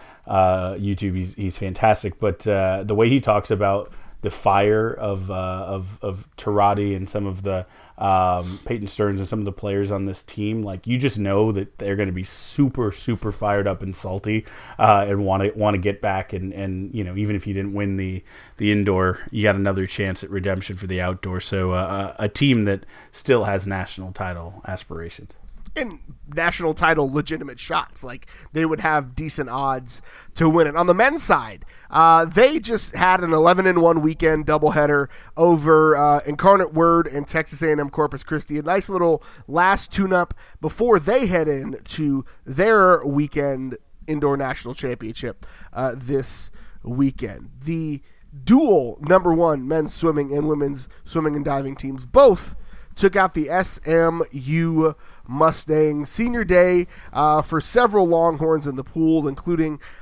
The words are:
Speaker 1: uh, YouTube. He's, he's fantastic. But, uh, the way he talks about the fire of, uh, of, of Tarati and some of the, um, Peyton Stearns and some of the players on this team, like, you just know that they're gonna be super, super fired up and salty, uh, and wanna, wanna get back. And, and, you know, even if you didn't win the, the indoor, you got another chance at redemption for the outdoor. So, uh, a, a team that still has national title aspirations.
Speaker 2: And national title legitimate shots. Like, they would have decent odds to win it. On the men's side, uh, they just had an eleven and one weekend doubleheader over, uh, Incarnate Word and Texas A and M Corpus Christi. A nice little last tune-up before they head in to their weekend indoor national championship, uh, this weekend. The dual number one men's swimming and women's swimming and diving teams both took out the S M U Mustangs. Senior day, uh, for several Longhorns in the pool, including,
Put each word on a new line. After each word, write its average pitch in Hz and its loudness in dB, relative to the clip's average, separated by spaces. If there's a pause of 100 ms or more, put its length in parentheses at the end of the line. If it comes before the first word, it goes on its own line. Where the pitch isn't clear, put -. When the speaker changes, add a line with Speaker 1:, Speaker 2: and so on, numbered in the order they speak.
(280)
Speaker 1:
uh, 92 2
YouTube. 98 -4
He's, 92 -6
he's 98 -6
fantastic. 98 -2
But, 101 -2
uh, 95 0
the 104 -2
way 113 4
he 131 4
talks 104 0
about 101 0 (280)
the 101 -4
fire 104 2
of, 98 -6
uh, - -8
of, 92 -8
of 101 -8
Tarati 104 2
and 95 -6
some 101 -6
of 95 -6
the, 95 -4 (320)
um, 92 0
Peyton 107 -6
Stearns 101 -2
and 95 -6
some 110 -4
of 101 -4
the 98 -6
players 101 -4
on 98 -4
this 98 -10
team, 107 -6
like, 95 -8
you 120 0
just 127 -2
know 104 2
that 98 -6
they're 101 -2
gonna 98 -2
be 92 -6
super, 123 -2
super 110 -6
fired 101 -2
up 95 -2
and 92 -8
salty, 107 -4 (320)
uh, 104 6
and 101 0
wanna, 98 2
wanna 104 2
get 101 -2
back. 95 -4
And, 95 -8
and, 95 -8
you 110 -6
know, 90 -10
even 104 -2
if 98 -4
you 101 -6
didn't 98 -4
win 101 -2
the, 95 -6 (360)
the 104 0
indoor, 92 2 (120)
you 107 -4
got 104 4
another 98 -2
chance 95 -6
at - -14
redemption 95 -4
for 92 -10
the 90 -4
outdoor. 92 -6
So, 92 -2
uh, 95 -4
a, 107 -2
a - -2
team 120 2
that 98 -2 (280)
still 120 2
has 98 -2
national 95 -8
title 90 -10
aspirations. 85 -12 (440)
Speaker 2:
And 233 -8 (280)
national 165 -2
title 156 2
legitimate 143 -6
shots. - -8
Like, 131 -16 (280)
they 160 0
would 160 -2
have 147 0
decent 147 -6
odds 131 -4 (320)
to 165 4
win 165 6
it. 147 -2
On 170 2
the 175 6
men's 277 2
side, 117 0 (280)
uh, 165 8
they 240 4
just - -4
had 185 4
an 165 0
eleven 180 6
and 180 4
one 165 6
weekend 156 0
doubleheader 147 2 (300)
over, 156 6
uh, 147 4
Incarnate 165 4
Word 165 4
and 143 -6
Texas 156 -4
A 160 0
and 151 2
M 143 -6
Corpus 147 -4
Christi. 147 -6
A 151 -6
nice 185 -2
little 170 2 (240)
last 180 0
tune-up 185 0 (260)
before 208 2
they 220 2
head 170 2
in 135 -4
to 143 -2 (200)
their 185 4
weekend 139 -2 (300)
indoor 147 0
national 127 -6
championship, 120 -8 (260)
uh, 127 -4
this 131 -4 (340)
weekend. 123 -2 (120)
The 156 -6 (420)
dual 196 4
number 170 4
one 156 2
men's 156 -2
swimming 147 0
and 151 0
women's 139 -4 (140)
swimming 156 -2
and 143 -4
diving 139 -4
teams 135 -10
both 247 4 (400)
took 196 2
out 190 2
the 151 -4
S 180 -2
M 165 2
U 156 0 (300)
Mustangs. 151 0
Senior 240 -2
day, 180 4 (260)
uh, 151 2
for 160 -2
several 214 4
Longhorns 160 2
in 139 -6
the 135 -8
pool, 160 0
including, 156 -2 (220)